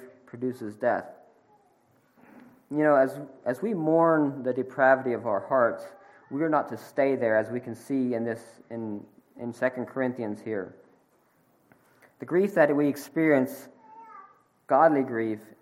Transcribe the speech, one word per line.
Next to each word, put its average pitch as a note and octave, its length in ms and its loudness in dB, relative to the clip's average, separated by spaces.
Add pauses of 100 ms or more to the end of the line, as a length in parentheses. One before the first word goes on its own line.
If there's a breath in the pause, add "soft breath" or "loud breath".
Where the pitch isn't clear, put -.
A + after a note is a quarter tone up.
(240)
produces A#2 520 -10
death." A2 280 -2 (1700 loud breath)
You D3 140 0
know, D3 120 6
as, C3 240 2 (240)
as B2+ 160 -4
we G#3+ 140 -4
mourn D#3 720 2
the B2+ 100 -2
depravity C3 580 2
of A2 140 -4
our G2+ 140 0
hearts, A#2+ 440 0 (460 soft breath)
we C#3 120 -4
are E3 60 0
not D3 220 0
to A2 80 -10
stay C3+ 380 -2
there, A2+ 200 2
as A2 140 0
we B2 100 -6
can A#2 140 -10
see B2+ 400 -4
in A#2 100 -4
this, A2+ 160 -6 (300)
in, A2 340 -10 (340)
in A#2+ 140 -10
Second B2+ 360 -4
Corinthians B2 520 -6
here. G2 340 -8 (1400 soft breath)
The C3 60 -16
grief G3 300 0
that D3+ 200 4
we D3 140 2
experience, C#3 800 0 (1000)
godly C#3+ 340 6
grief, A2+ 380 -4 (220)